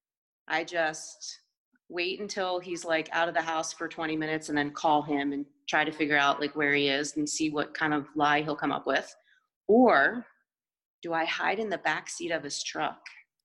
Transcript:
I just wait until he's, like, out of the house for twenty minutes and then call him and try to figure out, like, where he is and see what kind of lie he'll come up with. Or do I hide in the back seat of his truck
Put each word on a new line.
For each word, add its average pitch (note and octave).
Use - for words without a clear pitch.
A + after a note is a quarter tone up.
I D#3+
just D#3+
wait F3
until F#3
he's, F3
like, D#3+
out E3
of E3
the E3
house D#3+
for E3
twenty D#3+
minutes D#3
and D3
then D3
call D3+
him C#3+
and C#3+
try D#3
to D#3
figure D3+
out, C#3+
like, D3
where C#3+
he C#3+
is C#3
and D3+
see D#3
what -
kind D#3
of D3
lie D3
he'll D3+
come D3
up -
with. C#3
Or G#3
do E3+
I E3
hide E3+
in A3
the E3+
back D#3+
seat E3+
of D#3
his C#3+
truck -